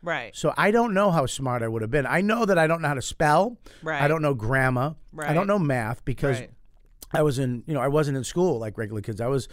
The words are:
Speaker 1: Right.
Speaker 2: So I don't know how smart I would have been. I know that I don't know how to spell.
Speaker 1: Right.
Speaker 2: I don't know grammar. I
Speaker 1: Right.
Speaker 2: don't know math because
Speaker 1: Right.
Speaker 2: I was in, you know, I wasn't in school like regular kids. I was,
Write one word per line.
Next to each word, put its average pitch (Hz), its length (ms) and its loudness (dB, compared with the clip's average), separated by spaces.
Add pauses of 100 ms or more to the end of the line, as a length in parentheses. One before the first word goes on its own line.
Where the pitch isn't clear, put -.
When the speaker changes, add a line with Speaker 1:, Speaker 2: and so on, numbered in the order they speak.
Speaker 1:
Right. 143 320 -6
Speaker 2:
So - 220 0
I 185 160 4
don't 233 200 2
know 190 200 2
how 151 140 2
smart 123 360 -4
I 113 60 -2
would 113 140 -4
have 107 100 -4
been. 143 140 2
I 143 140 0
know 214 260 2
that 190 120 4
I 160 80 6
don't 165 160 0
know 151 60 0
how 147 60 0
to 123 80 -6
spell. 175 560 2 (220)
Speaker 1:
Right. 156 220 -2
Speaker 2:
I 147 60 4
don't 156 140 0
know 143 120 2
grammar. 131 640 0 (160)
I - 40 -18
Speaker 1:
Right. 151 180 -2
Speaker 2:
don't 190 120 2
know 202 140 2
math 127 440 -2
because 131 360 -2
Speaker 1:
Right. 120 100 -14 (640)
Speaker 2:
I 156 100 2
was 143 160 2
in, 123 300 -2
you 156 40 -2
know, 139 80 0
I 123 60 0
wasn't 143 300 2
in 123 80 -6
school 170 340 0
like 110 180 -8
regular 110 240 -6
kids. 104 200 -6
I 117 80 -2
was, 135 240 -2